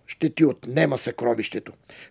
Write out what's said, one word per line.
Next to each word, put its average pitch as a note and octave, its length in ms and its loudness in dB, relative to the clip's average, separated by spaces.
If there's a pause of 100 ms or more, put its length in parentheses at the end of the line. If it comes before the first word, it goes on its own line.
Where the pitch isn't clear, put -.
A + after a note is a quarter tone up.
ще - 240 -2
ти - 140 4
отнема C3+ 540 2
съкровището. A#2 720 -4 (380)